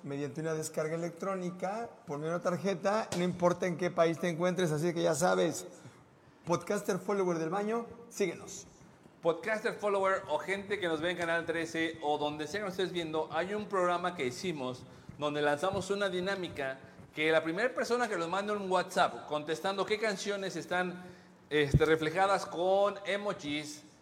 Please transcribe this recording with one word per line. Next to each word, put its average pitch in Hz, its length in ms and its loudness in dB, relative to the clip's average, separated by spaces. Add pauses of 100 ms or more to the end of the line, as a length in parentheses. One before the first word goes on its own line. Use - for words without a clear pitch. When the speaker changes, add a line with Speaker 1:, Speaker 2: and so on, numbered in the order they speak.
Speaker 1:
mediante 139 380 -6
una 160 120 -2
descarga 156 420 -2
electrónica 180 920 -4 (160)
por 143 140 -4
medio 156 140 -2
de - 20 0
una 175 80 -4
tarjeta, 190 640 0 (100)
no 175 60 2
importa 175 420 2
en 175 120 0
qué 175 120 0
país 170 300 4
te 185 100 0
encuentres, 175 420 2
así 156 220 0
que 170 80 0
ya 170 140 4
sabes, 180 500 2 (800)
podcaster 190 540 0
follower 180 400 0
del 160 100 -2
baño, 214 360 -2 (240)
síguenos. - 580 -4 (540)
Speaker 2:
Podcaster 208 540 0
follower 196 540 2
o 151 100 2
gente 196 400 -4
que 175 100 0
nos 160 100 0
ve 175 120 0
en 175 60 -4
Canal 165 280 0
trece 160 560 -2
o 147 160 0
donde 147 300 -4
sea 185 140 -6
que 208 40 -4
nos 185 80 -4
estés 185 180 -2
viendo, 160 400 -2
hay 180 220 -2
un 208 140 -4
programa 175 480 2
que 156 100 -2
hicimos 127 580 -4 (340)
donde 147 240 0
lanzamos 175 500 2
una 202 180 0
dinámica 180 680 -4 (380)
que 156 160 4
la 160 120 6
primera 180 300 0
persona 240 360 0
que 202 80 -2
nos 165 100 0
mande 202 240 0
un 196 180 -2
WhatsApp 180 580 2
contestando 160 580 -2
qué 208 140 0
canciones 202 580 -2
están, 180 440 -2 (480)
este, 147 360 6
reflejadas 160 600 4
con 196 500 4 (100)
emojis 160 800 -4 (180)